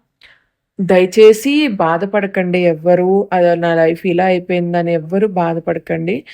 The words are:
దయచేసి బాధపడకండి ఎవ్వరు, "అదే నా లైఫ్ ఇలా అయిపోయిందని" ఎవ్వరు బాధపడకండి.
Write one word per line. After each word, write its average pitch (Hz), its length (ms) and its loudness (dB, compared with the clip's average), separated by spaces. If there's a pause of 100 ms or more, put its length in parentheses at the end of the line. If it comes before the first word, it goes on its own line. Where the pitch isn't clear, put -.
(800)
దయచేసి 208 760 4 (240)
బాధపడకండి 185 880 -2
ఎవ్వరు, 175 460 2 (200)
"అదే 175 260 2
నా 170 180 -2
లైఫ్ 165 320 0
ఇలా 180 200 0
అయిపోయిందని" 175 680 -2
ఎవ్వరు 170 420 -2
బాధపడకండి. 165 800 -4 (180)